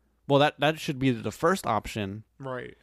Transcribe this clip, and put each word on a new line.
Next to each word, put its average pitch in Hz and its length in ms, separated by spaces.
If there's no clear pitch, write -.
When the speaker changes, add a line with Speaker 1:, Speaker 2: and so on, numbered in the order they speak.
Speaker 1:
Well, 139 140
that, 147 180
that 151 220
should 139 180
be 131 140
the 110 180
first 180 380
option. 107 560
Speaker 2:
Right. 127 420